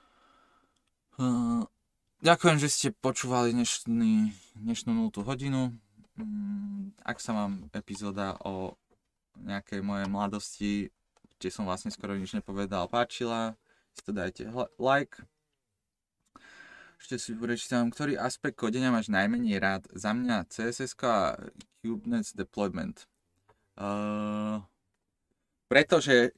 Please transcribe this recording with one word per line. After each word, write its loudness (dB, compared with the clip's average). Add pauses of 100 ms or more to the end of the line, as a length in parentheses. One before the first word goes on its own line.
(1200)
Hm, 2 (560)
ďakujem, 6
že 2
ste 0
počúvali 2
dnešný, 2 (320)
dnešnú -2
nultú -2
hodinu. 0 (400)
Hm, -6
ak -6
sa -6
vám -4
epizóda -6
o -6 (560)
nejakej -8
mojej -2
mladosti, -2 (640)
kde -6
som -6
vlastne -4
skoro -6
nič -4
nepovedal, -2
páčila, -2 (320)
si -18
to -4
dajte -4
hla-, -4
like. 0 (1800)
Ešte -8
si -6
prečítam, 0
ktorý -2
aspekt -4
kodenia 2
máš 2
najmenej 2
rád? 0
Za -2
mňa 0
C -4
S -6
S-ka 0
a - (400)
Kubernetes -2
deployment. -4 (720)
Ehm, -4 (1040)
pretože 8